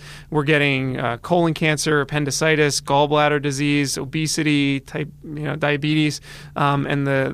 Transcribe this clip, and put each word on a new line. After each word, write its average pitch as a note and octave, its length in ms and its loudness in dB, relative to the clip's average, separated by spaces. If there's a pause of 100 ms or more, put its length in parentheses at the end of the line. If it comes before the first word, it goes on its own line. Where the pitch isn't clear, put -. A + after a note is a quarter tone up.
(320)
were D3+ 120 0
getting, C#3 560 2
uh, A#2+ 180 -2
colon E3+ 360 2
cancer, D3+ 480 2
appendicitis, D3 800 0
gallbladder D3 600 2
disease, C#3+ 520 0
obesity, D3 840 0
type, D3 300 -8 (140)
you D3+ 200 -10
know, C#3+ 120 -4
diabetes, D3+ 640 0 (360)
um, C#3+ 320 0
and C#3+ 180 0
the, C3+ 280 0